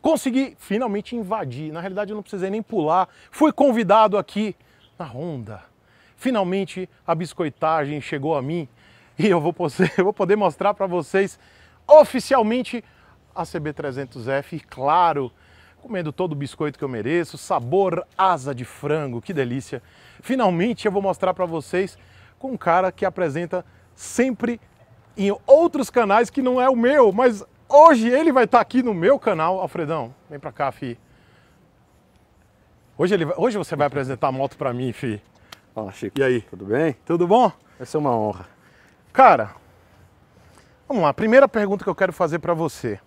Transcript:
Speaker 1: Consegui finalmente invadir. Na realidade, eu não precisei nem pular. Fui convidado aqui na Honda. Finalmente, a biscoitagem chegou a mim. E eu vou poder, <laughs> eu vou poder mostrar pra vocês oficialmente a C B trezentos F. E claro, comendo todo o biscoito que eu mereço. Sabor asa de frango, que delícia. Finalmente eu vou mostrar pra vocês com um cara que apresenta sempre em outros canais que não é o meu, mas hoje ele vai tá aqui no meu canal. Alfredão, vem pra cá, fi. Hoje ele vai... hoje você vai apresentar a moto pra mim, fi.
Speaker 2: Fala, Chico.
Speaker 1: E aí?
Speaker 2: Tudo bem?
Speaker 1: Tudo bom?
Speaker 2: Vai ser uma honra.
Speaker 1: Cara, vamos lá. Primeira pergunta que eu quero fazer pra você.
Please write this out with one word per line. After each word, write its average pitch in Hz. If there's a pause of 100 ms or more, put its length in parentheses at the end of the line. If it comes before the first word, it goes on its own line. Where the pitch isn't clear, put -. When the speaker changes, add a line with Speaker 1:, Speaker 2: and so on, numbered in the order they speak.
Speaker 1:
Consegui 269
finalmente 214
invadir. 160
Na 160
realidade, 190
eu 214
não 208
precisei 190
nem 214
pular. 175 (220)
Fui 302
convidado 220
aqui 202 (420)
na 170
Honda. 120 (540)
Finalmente, 190 (160)
a 170
biscoitagem 156
chegou 151
a 135
mim. 151 (520)
E 180
eu 175
vou 156
poder, 170
<laughs> -
eu 190
vou 208
poder 196
mostrar 196
pra 196
vocês 180 (500)
oficialmente 247 (520)
a 170
C 170
B 151
trezentos 135
F. 139
E 151
claro, 143 (480)
comendo 180
todo 180
o 147
biscoito 143
que -
eu 139
mereço. 147
Sabor 160 (140)
asa 147
de 123
frango, 143
que -
delícia. 131 (420)
Finalmente 214
eu 196
vou 196
mostrar 185
pra 185
vocês 175 (400)
com 269
um 202
cara 180
que -
apresenta 175 (300)
sempre 240 (560)
em 196 (140)
outros 302
canais 220
que 277
não 254
é 254
o 269
meu, 240
mas 226 (240)
hoje 277
ele 294
vai 247
tá 240
aqui 247
no 226
meu 196
canal. 180
Alfredão, 156 (160)
vem 147
pra 139
cá, 135
fi. 120 (2000)
Hoje 180
ele 170
vai... 156
hoje 214
você 170
vai 147
apresentar 139
a -
moto 135
pra 131
mim, 123
fi. 107 (540)
Speaker 2:
Fala, 104
Chico. -
Speaker 1:
E 135
aí? 127
Speaker 2:
Tudo 95
bem? 135 (100)
Speaker 1:
Tudo 170
bom? 220 (260)
Speaker 2:
Vai 127
ser 156
uma 147
honra. 107 (640)
Speaker 1:
Cara, 160 (1400)
vamos 220
lá. 143
Primeira 240
pergunta 202
que 202
eu -
quero 185
fazer 165
pra 170
você. 131